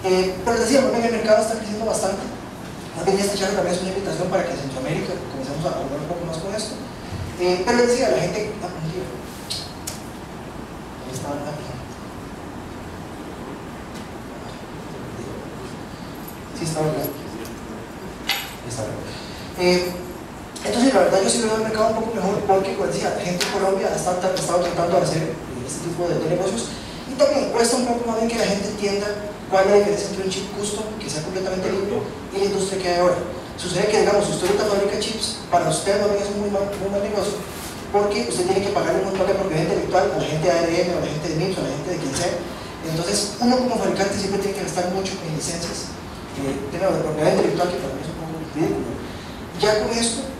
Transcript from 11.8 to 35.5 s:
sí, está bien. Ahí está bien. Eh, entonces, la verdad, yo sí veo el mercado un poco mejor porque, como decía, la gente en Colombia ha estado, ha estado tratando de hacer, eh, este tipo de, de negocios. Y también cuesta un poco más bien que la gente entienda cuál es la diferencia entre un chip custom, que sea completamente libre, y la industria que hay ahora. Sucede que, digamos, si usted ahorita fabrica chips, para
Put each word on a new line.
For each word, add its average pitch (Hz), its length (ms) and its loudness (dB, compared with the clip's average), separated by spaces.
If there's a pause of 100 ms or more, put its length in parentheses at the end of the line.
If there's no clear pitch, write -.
sí, 175 80 -4
está 156 160 0
bien. 156 160 2
Ahí - 1700 -8
está - 160 -6
bien. - 120 -6 (600)
Eh, 180 360 4 (720)
entonces, 240 280 6
la 196 160 8
verdad, 190 140 6
yo 233 60 2
sí 233 120 2
veo 220 160 2
el 220 60 2
mercado 220 260 2
un 220 120 2
poco - 120 -2
mejor 196 220 2 (100)
porque, 190 300 4
como 190 120 0
decía, 170 300 0
la - 60 -4
gente 180 220 0
en - 80 -4
Colombia 196 400 2
ha - 20 -2
estado, 180 260 0
ha 185 120 2
estado 175 280 2
tratando 175 360 2
de - 60 6
hacer, 160 220 2
eh, 156 400 -6
este - 240 -6
tipo 170 200 -2
de, 160 120 0
de 160 160 0
negocios. 190 320 -2 (400)
Y 262 80 -6
también 285 320 4
cuesta 233 280 4
un 247 80 2
poco 233 240 0
más 220 80 2
bien 226 120 2
que 233 80 -2
la 208 80 4
gente 196 240 0
entienda 202 380 0 (400)
cuál 190 160 6
es 202 80 6
la 208 60 10
diferencia - 340 4
entre 190 140 -4
un 190 80 0
chip 202 260 -4
custom, 208 240 -2 (160)
que - 80 -6
sea 156 160 -4
completamente 185 480 -2
libre, 202 320 0 (320)
y - 0 -
la 196 160 2
industria 185 320 0
que 180 60 0
hay 175 100 4
ahora. 175 160 6 (400)
Sucede 185 320 0
que, 208 160 6
digamos, 202 240 6
si - 80 0
usted - 160 -2
ahorita 208 160 4
fabrica 208 320 2
chips, - 480 -2
para 160 240 4